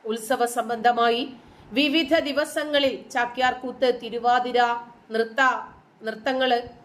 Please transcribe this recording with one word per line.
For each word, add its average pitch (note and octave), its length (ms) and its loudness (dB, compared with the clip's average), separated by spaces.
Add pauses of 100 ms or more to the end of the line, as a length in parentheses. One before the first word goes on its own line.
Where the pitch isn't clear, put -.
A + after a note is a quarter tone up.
ഉത്സവ A#3 400 -2
സംബന്ധമായി A#3 840 0 (420)
വിവിധ D4 480 2
ദിവസങ്ങളിൽ D4 920 -2
ചാക്യാർകൂത്ത്, B3 920 -2
തിരുവാതിര, A#3+ 580 0 (500)
നൃത്ത, A3+ 300 0 (600)
നൃത്തങ്ങള്, B3 580 0 (240)